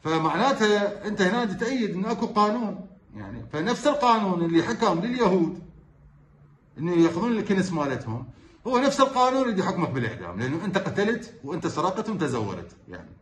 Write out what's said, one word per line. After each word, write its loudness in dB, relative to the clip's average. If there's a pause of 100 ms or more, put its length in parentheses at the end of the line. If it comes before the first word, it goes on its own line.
فمعناتها 2
أنت 0
هنا 2
تأيد -2
إنه -2
أكو -2
قانون 0 (300)
يعني، -12
فنفس -2
القانون 2
اللي 4
حكم 0
لليهود 2 (1160)
إنه -2
ياخذون 4
الكنس 0
مالتهم، -4 (400)
هو 2
نفس 2
القانون 4
اللي 0
يحكمك 0
بالإعدام، -4
لأنه -2
أنت 0
قتلت -2 (100)
وأنت -6
سرقت -2
وأنت -2
زورت -6 (120)
يعني. -16 (120)